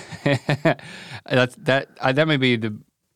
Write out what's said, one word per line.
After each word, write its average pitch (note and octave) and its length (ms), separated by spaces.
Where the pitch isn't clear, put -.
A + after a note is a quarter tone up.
<laughs> C#3+ 520
That's, B2+ 300
that, C3+ 320
uh, C3 120
that D#3 160
may D3+ 80
be B2+ 200
the, A2 200